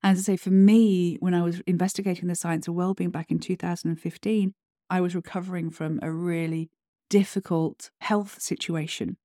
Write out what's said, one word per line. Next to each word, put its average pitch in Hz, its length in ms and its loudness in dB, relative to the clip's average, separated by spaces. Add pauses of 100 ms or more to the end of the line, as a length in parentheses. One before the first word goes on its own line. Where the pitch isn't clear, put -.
As 190 160 4
I - 20 -4
say, 190 160 0
for 190 140 -2
me, 190 680 6
when 180 120 0
I 175 80 2
was 170 240 -2
investigating 185 640 -2
the 175 80 -2
science 165 320 -4
of 170 80 -4
well-being 180 340 -2
back 160 220 -8
in 170 80 0
two 185 160 -4
thousand 175 340 -6
and 165 100 -4
fifteen, 196 540 -2 (380)
I 185 100 0
was 180 140 -2
recovering 175 560 -6
from 160 320 -4
a 156 80 -4
really 165 580 -4 (400)
difficult 185 800 0 (120)
health 208 380 -2
situation. - 840 -6